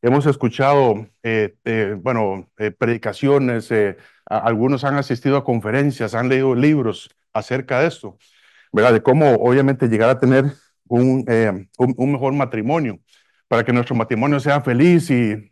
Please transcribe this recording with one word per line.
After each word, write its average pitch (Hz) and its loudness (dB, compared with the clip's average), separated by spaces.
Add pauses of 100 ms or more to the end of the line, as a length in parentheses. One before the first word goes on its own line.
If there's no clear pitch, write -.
hemos 135 2
escuchado, 135 0 (140)
eh, 110 -2
eh, 107 -2
bueno, 98 -4
eh, 107 -4
predicaciones, 120 -2
eh, 104 0 (300)
a-, 107 -4
algunos 120 0
han 139 0
asistido 139 -2
a 139 -2
conferencias, 120 -2
han 123 -2
leído 131 0
libros 127 0 (220)
acerca 123 -4
de 160 2
esto, 107 -12 (540)
¿verdad? 110 4
De 110 2
cómo, 139 4
obviamente, 127 2
llegar 113 2
a 123 0
tener 131 4 (420)
un, 127 0
eh, 110 -2 (100)
un, 127 2
un 131 -2
mejor 135 -2
matrimonio, 123 -4 (480)
para 117 0
que 123 -2
nuestro 120 0
matrimonio 123 0
sea 143 0
feliz 156 2
y 120 2 (200)